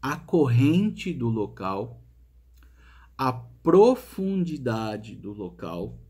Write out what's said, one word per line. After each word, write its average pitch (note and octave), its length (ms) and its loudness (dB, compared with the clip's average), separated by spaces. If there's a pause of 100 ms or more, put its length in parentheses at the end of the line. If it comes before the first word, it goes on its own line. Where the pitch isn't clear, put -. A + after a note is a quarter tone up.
a C#3+ 140 -4
corrente D#3+ 960 2
do B2 140 -4
local, G2+ 720 -6 (1160)
a C3 160 -2
profundidade D#3 1800 2
do G2+ 200 -12
local F#2 680 -10 (100)